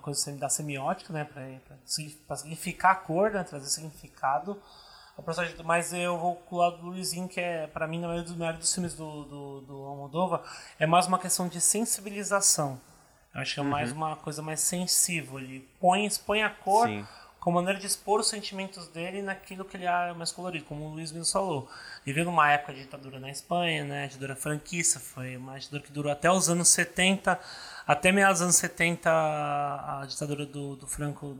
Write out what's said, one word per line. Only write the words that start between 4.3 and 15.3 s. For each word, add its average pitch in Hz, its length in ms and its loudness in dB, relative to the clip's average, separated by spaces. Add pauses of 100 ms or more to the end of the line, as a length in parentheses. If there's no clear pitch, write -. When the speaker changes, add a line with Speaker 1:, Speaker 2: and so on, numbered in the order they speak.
Speaker 1:
A - 60 -14
personagem, 165 400 -4
mas 165 300 2
eu 175 260 0
vou 175 180 0
pro - 200 -8
lado 175 220 4
do 165 80 -12
Luizinho, 180 420 -6
que - 100 -6
é, 170 300 -2
pra 160 180 -2
mim, 165 140 -4
na 170 80 -2
maioria 170 160 -2
dos, 170 80 -8
na 170 60 -6
maioria 165 220 -2
dos - 140 2
filmes 170 200 -2
do, 151 300 -10
do, 139 360 -12
do 139 140 -16 (100)
Almodóvar, 143 580 -2 (360)
é 156 80 4
mais 170 200 8
uma 180 140 4
questão 180 260 -2
de 165 140 -6
sensibilização. 196 1200 2 (540)
Eu 123 80 -6
acho - 120 -4
que 147 60 -4
é - 20 0
mais 139 300 0
Speaker 2:
Uhum. 147 60 -8
Speaker 1:
uma 156 180 -4
coisa 151 260 -8
mais 156 180 -4
sensível. 170 760 0